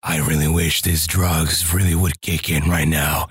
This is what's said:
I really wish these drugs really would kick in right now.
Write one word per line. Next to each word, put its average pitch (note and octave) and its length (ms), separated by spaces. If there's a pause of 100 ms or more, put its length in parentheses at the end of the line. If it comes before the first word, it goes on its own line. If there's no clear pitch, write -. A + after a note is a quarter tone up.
I E2 160
really D2+ 300
wish E2 340
these E2 240
drugs E2 640
really F2+ 220
would E2 260
kick - 300
in D#2 180
right E2 200
now. D2+ 420